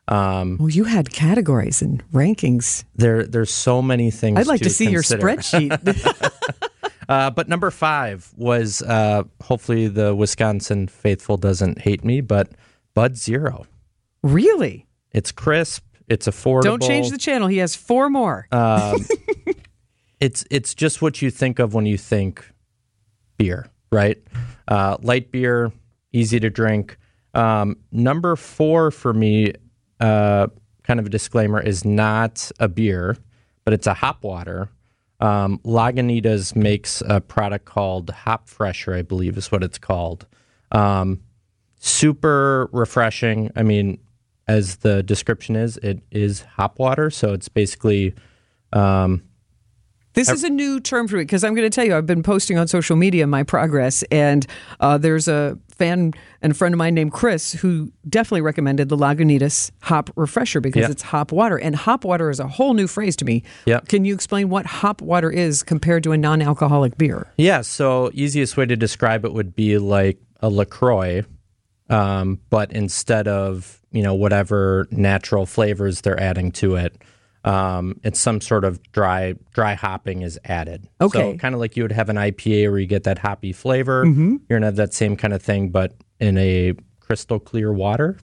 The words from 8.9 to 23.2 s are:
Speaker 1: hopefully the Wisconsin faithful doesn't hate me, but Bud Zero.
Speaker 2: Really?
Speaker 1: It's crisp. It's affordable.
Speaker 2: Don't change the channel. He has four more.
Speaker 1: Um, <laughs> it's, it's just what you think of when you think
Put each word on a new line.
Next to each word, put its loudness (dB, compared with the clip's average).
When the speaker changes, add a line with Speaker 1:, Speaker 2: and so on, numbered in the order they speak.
Speaker 1:
hopefully -2
the 0
Wisconsin -2
faithful -2
doesn't 0
hate 0
me, 0
but 0
Bud 2
Zero. -4
Speaker 2:
Really? 2
Speaker 1:
It's -2
crisp. -2
It's -2
affordable. 2
Speaker 2:
Don't 2
change 0
the -10
channel. 0
He 0
has -2
four 0
more. -2
Speaker 1:
Um, 2
<laughs> -20
it's, -2
it's -4
just -2
what 0
you 0
think -2
of 0
when 0
you 0
think -4